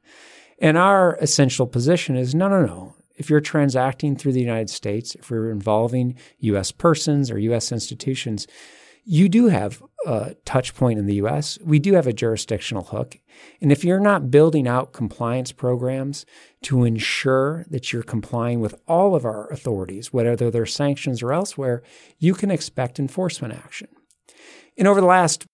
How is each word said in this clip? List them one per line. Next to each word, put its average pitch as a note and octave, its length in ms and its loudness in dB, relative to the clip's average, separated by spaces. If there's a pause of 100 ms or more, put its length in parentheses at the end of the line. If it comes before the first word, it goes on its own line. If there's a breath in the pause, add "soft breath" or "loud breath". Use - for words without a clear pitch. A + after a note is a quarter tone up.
(580 soft breath)
And D#3 180 4
our F#3 440 4
essential B2+ 480 2
position C#3 480 0
is, B2+ 180 -2
no, F#3 140 2
no, G3 180 2
no. - 300 -12 (180)
If - 160 -10
you're D3+ 100 6
transacting C#3 760 0
through C3+ 160 -2
the B2+ 80 0
United A2+ 300 -2
States, G#2+ 440 -6
if - 160 -20
you're A2+ 220 -4
involving A#2 640 0 (240 soft breath)
U G#2 160 0
S F#2+ 160 -4
persons D3 580 2
or G#2+ 80 -4
U A2 160 0
S A2 160 -2
institutions, A#2+ 800 -6 (580 loud breath)
you F3+ 240 4
do A#3 180 6
have G#2 340 0 (240)
a A#2+ 380 -4
touch - 300 -4
point A#2+ 240 0
in G2+ 80 -2
the G2+ 80 0
U G2+ 120 0
S. D3 380 -4
We D#3 140 4
do F#3+ 160 2
have D#3 120 4
a A#2+ 60 0
jurisdictional G#2+ 720 -4
hook. - 340 -8 (420 soft breath)
And C#3+ 120 4
if - 100 2
you're F3+ 160 2
not F#3+ 320 2
building D3 380 4
out B2 240 -2
compliance A#2+ 600 -6
programs C3 720 -6 (380 soft breath)
to B2+ 200 2
ensure C3 840 -2
that C3+ 220 -6
you're A#2 100 -6
complying A#2 580 -4
with G#2+ 140 -4 (120)
all F#3 280 2
of C3+ 100 0
our G#2+ 260 -6
authorities, G2 640 -6
whether A#2+ 380 0
they're A2+ 160 -2
sanctions C#3 560 -4
or B2 100 -4
elsewhere, C3+ 500 -4 (360 soft breath)
you F3+ 160 2
can G3+ 160 -2
expect B2+ 500 -4
enforcement C3+ 540 -6
action. - 340 -18 (920 soft breath)
And F#3+ 100 4
over G3 120 6
the F#3 60 4
last F3+ 480 4